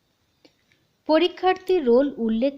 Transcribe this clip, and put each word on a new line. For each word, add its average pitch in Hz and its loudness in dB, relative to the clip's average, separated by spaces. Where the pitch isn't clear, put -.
পরীক্ষার্থীর 359 0
রোল 247 4
উল্লেখ 226 -2